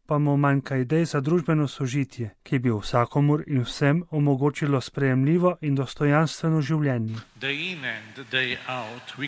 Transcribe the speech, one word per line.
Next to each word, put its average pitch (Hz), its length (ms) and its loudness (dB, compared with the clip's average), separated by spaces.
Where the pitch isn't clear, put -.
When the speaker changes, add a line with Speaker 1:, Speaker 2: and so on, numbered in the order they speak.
Speaker 1:
pa 151 120 0
mu 147 200 2
manjka 139 400 2
idej 156 280 2
za 147 140 -2
družbeno 156 480 2
sožitje, 127 600 -4
ki 139 160 0
bi 120 120 2
vsakomur 143 760 2
in 135 160 0
vsem 151 480 2
omogočilo 143 720 2
sprejemljivo 143 720 2
in 143 140 0
dostojanstveno 151 840 0
življenje. 127 540 -2
Speaker 2:
Day 139 180 -4
in 147 140 -10
and 107 340 -10
day 127 260 -2
out, 123 520 -10
we 139 80 -6